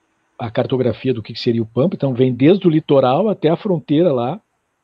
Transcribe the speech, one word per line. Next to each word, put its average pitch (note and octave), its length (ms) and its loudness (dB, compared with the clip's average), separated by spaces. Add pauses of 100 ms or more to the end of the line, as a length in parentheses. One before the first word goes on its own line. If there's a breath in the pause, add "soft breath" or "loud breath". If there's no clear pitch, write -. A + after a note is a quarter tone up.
(380)
a A2+ 120 -8
cartografia B2 640 -2
do A2+ 80 -10
que - 100 -14
que - 80 -14
seria A#2 220 0
o A2 40 -8
Pampa. C3+ 300 -2
Então, C3+ 160 -2
vem B2+ 220 0
desde E3 320 4
o E3+ 40 4
litoral D3 580 2
até F3+ 200 0
a E3+ 80 0
fronteira D#3+ 560 0
lá B2+ 280 -4 (440)